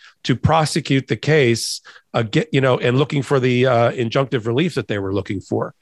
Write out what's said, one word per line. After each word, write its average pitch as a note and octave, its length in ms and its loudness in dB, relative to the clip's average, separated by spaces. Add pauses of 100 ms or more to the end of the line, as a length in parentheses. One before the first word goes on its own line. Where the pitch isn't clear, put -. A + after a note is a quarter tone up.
(240)
to B2+ 120 0
prosecute D3 720 0
the C3 100 -2
case, C3+ 640 0 (320)
uh, A#2+ 80 0
get, A#2 300 -2
you C#3 100 2
know, B2+ 160 2
and B2+ 220 0
looking D3 240 -2
for C#3 160 0
the, B2 260 2
uh, A#2+ 260 4
injunctive B2+ 540 -2
relief C#3 300 -2
that B2 120 -4
they G#2 120 -4
were G2 140 -4
looking G2 260 -4
for. - 420 -4